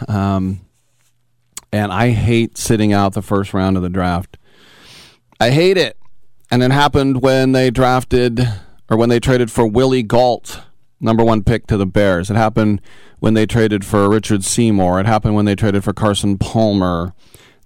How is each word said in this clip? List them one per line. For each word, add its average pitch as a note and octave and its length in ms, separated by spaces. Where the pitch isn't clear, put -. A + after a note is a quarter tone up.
Um, F#2+ 540
and G#2 180
I A#2 200
hate A#2 460
sitting G#2+ 360
out G2+ 200
the G#2 80
first G2 320
round F#2+ 220
of F2+ 80
the F2+ 60
draft. F2+ 500
I A#2 120
hate F3+ 260
it. C3 200
And B2 140
it B2+ 80
happened C#3 500
when C3 300
they C3 180
drafted, B2 720
or A2+ 80
when A#2 120
they A#2+ 100
traded B2 320
for A#2 160
Willie B2+ 340
Gault, A#2+ 600
number A2+ 240
one A2 200
pick A2+ 240
to A2 100
the G2 80
Bears. F#2+ 460
It G#2 60
happened G#2+ 440
when A2 160
they A2 100
traded G#2 400
for G2+ 240
Richard G#2 340
Seymour. F#2+ 580
It G2+ 40
happened G#2+ 300
when G#2 100
they G2+ 100
traded G2 280
for G#2 100
Carson G2+ 460
Palmer. F#2 760